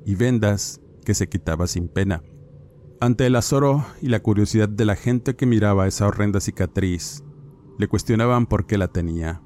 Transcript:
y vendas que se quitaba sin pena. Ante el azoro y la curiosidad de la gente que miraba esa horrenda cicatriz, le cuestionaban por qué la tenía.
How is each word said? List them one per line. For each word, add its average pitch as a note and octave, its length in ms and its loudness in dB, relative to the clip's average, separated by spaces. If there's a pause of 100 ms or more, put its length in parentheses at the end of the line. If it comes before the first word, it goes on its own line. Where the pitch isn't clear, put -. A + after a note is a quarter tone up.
y G2+ 100 -2
vendas G#2+ 640 0 (240)
que G#2 100 0
se F#2 140 -2
quitaba E2+ 380 -2
sin F2 220 -6
pena. F#2 340 -2 (760)
Ante B2 260 2
el B2 100 4
azoro C#3 480 2 (160)
y B2+ 80 -4
la A2+ 120 2
curiosidad G#2 480 2
de G#2+ 160 -2
la G#2 120 2
gente B2 400 -2
que C3+ 100 0
miraba G#2 400 4
esa G2+ 200 0
horrenda G#2 340 0
cicatriz, F#2 840 -4 (540)
le G#2 100 -2
cuestionaban A#2 580 0
por G2 200 -2
qué G#2+ 120 0
la F2+ 100 0
tenía. E2 580 -4